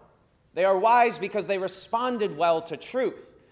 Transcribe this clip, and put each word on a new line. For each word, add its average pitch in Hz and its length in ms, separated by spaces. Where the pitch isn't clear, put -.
They 175 120
are 196 120
wise 233 400
because 196 300
they 196 100
responded 208 800
well 165 240
to 160 160
truth. - 480